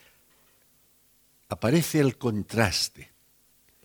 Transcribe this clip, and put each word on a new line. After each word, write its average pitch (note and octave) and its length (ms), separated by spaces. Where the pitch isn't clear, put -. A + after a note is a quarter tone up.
aparece D3 500
el C#3 200
contraste - 920